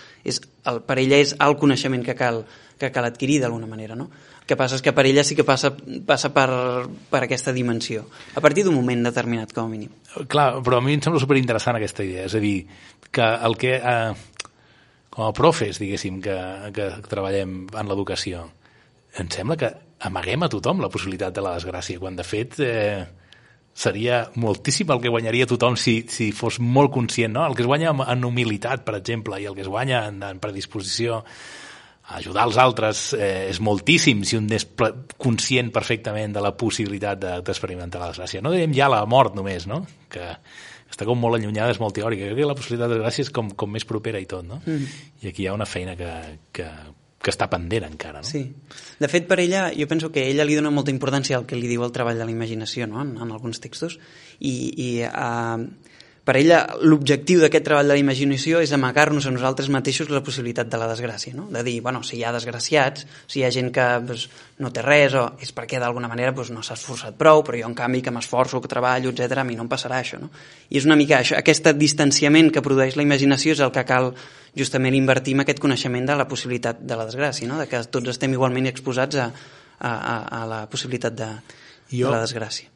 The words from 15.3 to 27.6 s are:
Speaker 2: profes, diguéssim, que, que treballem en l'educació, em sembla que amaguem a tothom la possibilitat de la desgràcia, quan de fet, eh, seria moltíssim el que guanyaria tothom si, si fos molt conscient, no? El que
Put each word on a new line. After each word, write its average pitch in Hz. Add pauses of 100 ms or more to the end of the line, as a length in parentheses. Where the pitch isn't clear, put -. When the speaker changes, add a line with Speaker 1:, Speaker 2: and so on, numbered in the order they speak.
Speaker 2:
profes, 127
diguéssim, 98
que, 95 (380)
que 101 (180)
treballem 98 (120)
en 104
l'educació, 95 (760)
em 85
sembla 127
que 127 (360)
amaguem 95
a 143
tothom 120
la 95
possibilitat 95
de 98
la 92
desgràcia, 90
quan 92
de 87
fet, 120
eh, 104 (680)
seria 117 (120)
moltíssim 117
el 123
que 120
guanyaria 117
tothom 120
si, 113
si 107
fos 113
molt 131
conscient, 113
no? 151
El 135
que 117